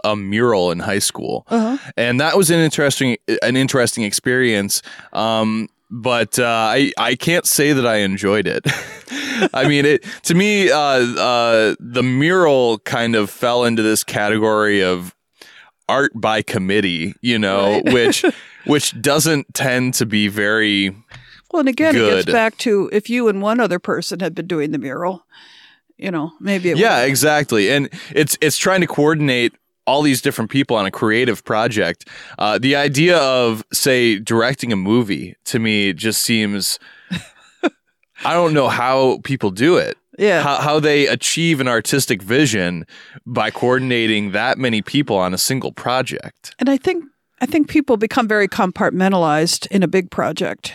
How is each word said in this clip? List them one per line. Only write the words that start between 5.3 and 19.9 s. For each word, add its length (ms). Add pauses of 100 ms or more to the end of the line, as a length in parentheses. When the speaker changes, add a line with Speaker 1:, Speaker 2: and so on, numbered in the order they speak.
Speaker 1:
but, 480
uh, 80
I, 520
I 180
can't 300
say 260
that 140
I 100
enjoyed 500
it. 200
<laughs> 840
I 160
mean, 160
it, 200 (180)
to 120
me, 360
uh, 80
uh, 1000
the 240
mural 800
kind 360
of 140
fell 340
into 180
this 220
category 800
of 320 (760)
art 260
by 280
committee, 800
you 180
know, 460
Speaker 2:
Right. 80
<laughs> 0
Speaker 1:
which, 320 (400)
which 380
doesn't 520
tend 400